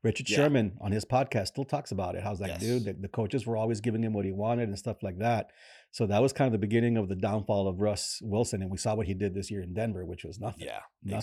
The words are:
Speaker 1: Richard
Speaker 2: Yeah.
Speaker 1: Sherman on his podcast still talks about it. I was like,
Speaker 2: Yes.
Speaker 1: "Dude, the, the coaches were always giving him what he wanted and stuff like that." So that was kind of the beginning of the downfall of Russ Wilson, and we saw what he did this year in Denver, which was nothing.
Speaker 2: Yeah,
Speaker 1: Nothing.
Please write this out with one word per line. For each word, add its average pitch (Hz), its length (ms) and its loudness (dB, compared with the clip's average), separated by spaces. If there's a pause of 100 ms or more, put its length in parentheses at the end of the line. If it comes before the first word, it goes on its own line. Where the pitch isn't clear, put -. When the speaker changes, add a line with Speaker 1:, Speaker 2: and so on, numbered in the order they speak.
Speaker 1:
Richard 113 260 0
Speaker 2:
Yeah. 101 100 2
Speaker 1:
Sherman 127 440 4
on 95 100 -2
his 104 140 0
podcast 127 440 2
still 135 140 -4
talks 143 280 -4
about 92 240 -2
it. 90 100 -4
I 101 60 -2
was 92 100 -4
like, 92 120 -2
Speaker 2:
Yes. 90 80 -8
Speaker 1:
"Dude, 117 240 0
the, 98 80 -2
the 98 140 -8
coaches 113 380 -2
were 117 100 -2
always 110 240 0
giving 113 240 0
him 110 100 0
what 101 120 0
he 95 60 0
wanted 113 380 0
and 98 100 -6
stuff 113 240 -6
like 92 160 -4
that." 113 320 0 (400)
So 113 160 0
that 104 160 6
was 135 100 4
kind - 140 4
of 113 60 2
the 107 40 4
beginning 113 400 4
of 101 100 2
the 95 80 -4
downfall 101 520 2
of 92 140 -2
Russ 104 420 0
Wilson, 107 400 0
and 92 80 -4
we 95 80 -4
saw 107 160 0
what 107 100 0
he 98 80 0
did 95 220 0
this 98 160 -4
year 101 100 -4
in 87 140 -6
Denver, 104 320 -2
which 87 180 -10
was 80 140 -12
nothing. - 260 -8
Speaker 2:
Yeah, 53 140 -8 (240)
Speaker 1:
Nothing. 104 180 -2